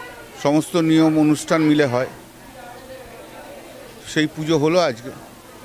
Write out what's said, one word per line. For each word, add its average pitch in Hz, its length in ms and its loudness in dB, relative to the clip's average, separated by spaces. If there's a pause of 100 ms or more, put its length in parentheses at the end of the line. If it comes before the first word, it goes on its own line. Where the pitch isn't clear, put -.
(440)
সমস্ত 151 340 2
নিয়ম 160 440 6
অনুষ্ঠান 151 420 2
মিলে 151 240 4
হয়, 127 240 -2 (2000)
সেই 151 180 0
পুজো 156 320 -4
হলো 156 220 2
আজকে। 127 300 -2 (540)